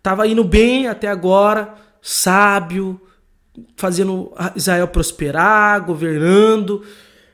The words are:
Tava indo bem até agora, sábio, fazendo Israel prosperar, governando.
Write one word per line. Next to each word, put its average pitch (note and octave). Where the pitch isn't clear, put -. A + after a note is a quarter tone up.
Tava G3
indo A3
bem A#3
até G#3
agora, G3+
sábio, F#3+
fazendo F#3
Israel F3+
prosperar, F#3
governando. F3+